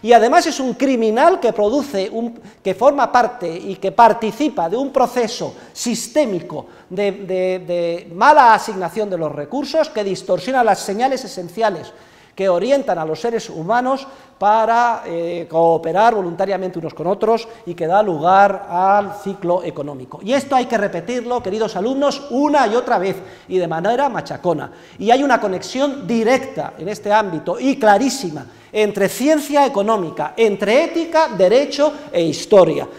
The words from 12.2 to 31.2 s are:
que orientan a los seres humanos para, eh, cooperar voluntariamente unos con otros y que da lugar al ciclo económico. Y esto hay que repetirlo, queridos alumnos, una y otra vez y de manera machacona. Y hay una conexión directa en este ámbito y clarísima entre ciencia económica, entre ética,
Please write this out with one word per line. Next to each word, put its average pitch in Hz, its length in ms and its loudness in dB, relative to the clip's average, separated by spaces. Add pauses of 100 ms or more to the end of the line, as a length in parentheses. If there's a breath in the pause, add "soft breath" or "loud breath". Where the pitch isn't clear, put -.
que 190 160 -2
orientan 202 500 0
a 160 60 -4
los 156 140 -6
seres 233 300 -4
humanos 247 560 -2 (320 loud breath)
para, 226 680 2
eh, 170 420 -6
cooperar 165 640 2
voluntariamente 185 640 -4
unos 160 160 -10
con 156 140 -8
otros 220 400 0 (180 loud breath)
y 175 80 -10
que 165 140 -4
da 196 160 4
lugar 190 680 2
al 196 540 2
ciclo 180 400 -4
económico. 143 580 -12
Y 208 120 -4
esto 277 220 0
hay 247 120 2
que 240 100 -2
repetirlo, 220 640 -4
queridos 214 340 -4
alumnos, 269 540 -2
una 277 380 2
y 208 80 -2
otra 247 240 0
vez 185 160 -2 (320 loud breath)
y 185 100 -2
de 175 100 0
manera 202 400 0
machacona. 160 640 -4 (280 loud breath)
Y 202 100 -4
hay 262 140 6
una 262 180 2
conexión 254 640 -4
directa 226 720 -2
en 165 120 -10
este 208 220 -6
ámbito 196 480 -2
y 262 200 0
clarísima 202 680 2 (260 loud breath)
entre 202 380 0
ciencia 285 560 2
económica, 196 720 -2
entre 220 460 2
ética, 320 460 0